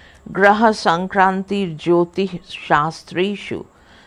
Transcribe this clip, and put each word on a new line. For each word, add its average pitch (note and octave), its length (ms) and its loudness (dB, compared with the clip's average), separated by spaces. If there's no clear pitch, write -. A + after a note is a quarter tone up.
ग्रह G#3 480 4
संक्रांति F#3+ 920 0
ज्योति F3 440 0
शास्त्रेषु D#3+ 960 -2